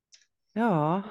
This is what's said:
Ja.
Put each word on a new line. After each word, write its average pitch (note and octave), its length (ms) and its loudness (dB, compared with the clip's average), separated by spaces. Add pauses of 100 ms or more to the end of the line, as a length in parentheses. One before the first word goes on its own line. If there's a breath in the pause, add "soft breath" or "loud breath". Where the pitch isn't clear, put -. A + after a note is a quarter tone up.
(540)
Ja. F#3 580 0